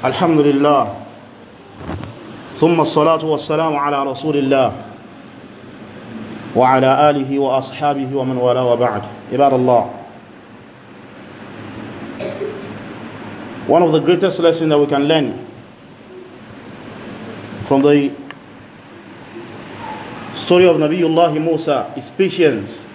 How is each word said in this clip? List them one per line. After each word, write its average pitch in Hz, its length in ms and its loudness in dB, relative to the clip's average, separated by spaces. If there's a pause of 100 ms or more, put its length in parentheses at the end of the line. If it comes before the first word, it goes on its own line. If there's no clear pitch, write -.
الحمد 160 360 2
لله، 143 460 4 (1700)
ثم 165 260 2
الصلاة 156 440 2
والسلام 156 520 -2
على 143 280 -2
رسول 143 320 -4
الله، 135 360 2 (1800)
وعلى 131 540 4
آله 139 280 -2
وأصحابه 139 760 -2
ومن 131 220 -2
والاه، 123 360 2
وبعد. 113 300 2 (300)
عباد 135 200 4
الله, 123 380 4 (3750)
one 165 160 6
of 165 80 4
the 156 80 4
greatest 175 400 2
lessons 165 320 2
that 147 80 4
we 143 80 4
can 143 220 0
learn 147 240 2 (2250)
from 135 180 2
the 143 300 4 (2250)
story 180 320 4
of 160 80 6
Nabiullah 160 580 2
Musa 156 600 -2
is - 140 -12
patience 147 680 0 (160)